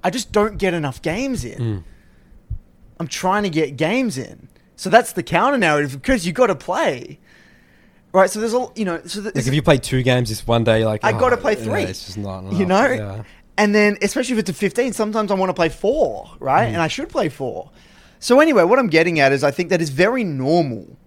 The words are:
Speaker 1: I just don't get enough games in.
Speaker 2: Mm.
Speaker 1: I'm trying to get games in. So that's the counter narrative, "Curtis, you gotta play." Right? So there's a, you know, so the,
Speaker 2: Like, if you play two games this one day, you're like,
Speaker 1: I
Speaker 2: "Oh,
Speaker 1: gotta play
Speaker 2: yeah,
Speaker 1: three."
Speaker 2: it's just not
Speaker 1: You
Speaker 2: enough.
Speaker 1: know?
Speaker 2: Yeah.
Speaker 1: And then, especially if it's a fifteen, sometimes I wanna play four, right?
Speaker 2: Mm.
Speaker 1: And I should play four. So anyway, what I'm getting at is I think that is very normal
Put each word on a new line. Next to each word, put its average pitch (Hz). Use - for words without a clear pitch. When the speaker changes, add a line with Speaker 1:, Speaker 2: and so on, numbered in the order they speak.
Speaker 1:
I 175
just 233
don't 208
get 185
enough 151
games 208
in. 113
Speaker 2:
Mm. 107
Speaker 1:
I'm 170
trying 190
to 196
get 147
games 185
in. -
So -
that's 240
the 175
counter 233
narrative, 147
"Curtis, 233
you 185
gotta 202
play." 185
Right? 190
So 214
there's 220
a, 247
you 220
know, 170
so 196
the, 196
Speaker 2:
Like, 123
if 135
you 151
play 147
two 131
games 123
this 110
one 117
day, 110
you're 110
like, 107
Speaker 1:
I 220
Speaker 2:
"Oh, 214
Speaker 1:
gotta 247
play 311
Speaker 2:
yeah, 233
Speaker 1:
three." 208
Speaker 2:
it's 185
just -
not 95
Speaker 1:
You 180
Speaker 2:
enough. 180
Speaker 1:
know? -
Speaker 2:
Yeah. 104
Speaker 1:
And 208
then, 208
especially 247
if 214
it's 196
a 147
fifteen, 233
sometimes 214
I 202
wanna 185
play 165
four, 196
right? 165
Speaker 2:
Mm. 190
Speaker 1:
And 165
I 160
should 277
play 202
four. 123
So 254
anyway, 294
what 220
I'm 247
getting 160
at 139
is 139
I 147
think 170
that 175
is 151
very 214
normal 135